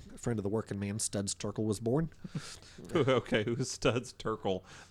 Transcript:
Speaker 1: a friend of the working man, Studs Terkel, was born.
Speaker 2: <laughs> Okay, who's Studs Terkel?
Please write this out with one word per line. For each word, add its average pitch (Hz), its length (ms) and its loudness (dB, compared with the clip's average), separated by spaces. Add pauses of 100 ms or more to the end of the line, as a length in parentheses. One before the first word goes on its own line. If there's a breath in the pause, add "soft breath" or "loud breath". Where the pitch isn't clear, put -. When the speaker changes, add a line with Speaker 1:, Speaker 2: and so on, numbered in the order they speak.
(140)
Speaker 1:
a - 40 -12
friend 117 200 0
of 95 60 0
the 101 40 2
working 104 300 -2
man, 101 220 -2
Studs 101 340 -2
Terkel, 107 300 -2
was 107 160 2
born. 135 340 2
Speaker 2:
<laughs> - 800 -10
Okay, 123 480 4
who's 120 300 0
Studs 123 440 2
Terkel? 104 460 0 (280 loud breath)